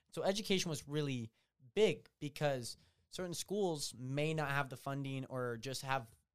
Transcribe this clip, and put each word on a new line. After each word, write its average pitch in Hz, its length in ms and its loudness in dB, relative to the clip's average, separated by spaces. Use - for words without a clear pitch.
So 156 120 -2
education 196 460 2
was 147 180 -4
really 139 440 0
big 214 340 4
because 143 580 0
certain 180 220 -6
schools 180 640 0
may 139 360 0
not 151 180 0
have 139 180 2
the 123 80 -8
funding 139 480 -4
or 123 320 -4
just 127 240 -6
have 135 240 0